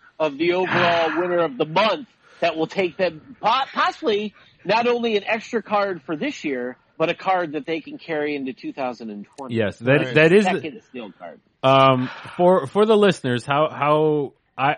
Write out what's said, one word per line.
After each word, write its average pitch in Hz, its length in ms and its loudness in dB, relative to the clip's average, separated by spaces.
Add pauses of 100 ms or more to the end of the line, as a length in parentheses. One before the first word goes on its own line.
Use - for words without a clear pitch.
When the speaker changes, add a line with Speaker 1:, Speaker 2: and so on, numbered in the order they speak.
(200)
Speaker 1:
of 151 200 -2
the 170 140 0
overall 170 560 0
Speaker 2:
<sighs> 156 100 -4
Speaker 1:
winner 175 200 -2
of 151 180 -2
the 160 80 0
month. 185 420 0 (320)
That 165 160 0
will 160 120 -2
take 185 300 -4
them 170 420 -4
po-, 254 340 2
possibly 220 600 -2 (320)
not 226 220 2
only 233 300 0
an 196 100 -6
extra 220 340 -4
card 202 420 -2
for 170 120 -6
this 262 280 -6
year, 127 340 -6 (200)
but 160 120 0
a 170 60 0
card 180 380 -2
that 147 140 -8
they 160 140 -4
can 147 160 -16
carry 151 380 -4
into 131 180 -6
two 156 200 -12
thousand 123 360 -8
and 104 160 -12 (120)
twenty. 123 180 -8
Speaker 2:
Yes, 104 240 -2
that, 120 180 0
Speaker 3:
Right. - 180 -2
Speaker 2:
that 156 160 6
is 202 140 6
the 185 80 0
Speaker 1:
Second 156 300 -8
steel 113 360 -14
card. 82 200 -18 (240)
Speaker 2:
Um, 135 460 6 (280)
for, 180 300 4
for 208 180 2
the 220 100 4
listeners, 147 500 2
how, 151 240 2
how 147 640 0 (240)
I, - 200 0